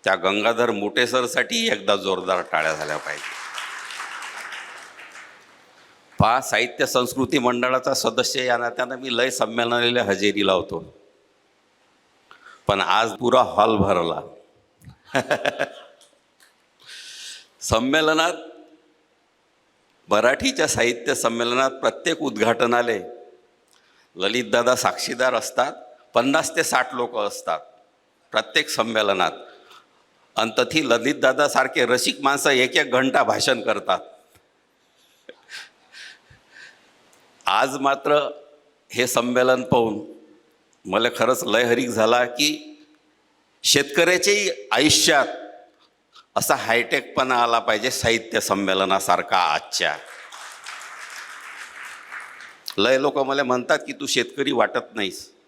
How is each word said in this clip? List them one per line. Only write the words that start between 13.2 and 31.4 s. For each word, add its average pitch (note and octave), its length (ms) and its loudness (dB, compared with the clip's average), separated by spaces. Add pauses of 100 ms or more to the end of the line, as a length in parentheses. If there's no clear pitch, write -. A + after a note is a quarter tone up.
हॉल A2 360 4
भरला. F2 440 2 (1000)
<laughs> - 440 -2 (2000)
संमेलनात, D#3 760 2 (1700)
मराठीच्या B2+ 600 2
साहित्य A#2+ 460 0
संमेलनात A#2+ 560 0
प्रत्येक D3 500 -2
उद्घाटनाले A#2+ 800 0 (1160)
ललितदादा A#2 580 2
साक्षीदार B2 600 0
असतात, B2 380 -2 (420)
पन्नास C#3 420 2
ते D#3+ 80 0
साठ B2+ 300 0
लोक A#2+ 220 -4
असतात G2+ 440 -4 (680)
प्रत्येक C#3+ 380 0
संमेलनात. G#2 600 2 (1080)
आणि A2+ 220 0
तथी B2+ 300 0
ललितदादासारखे C3 1000 2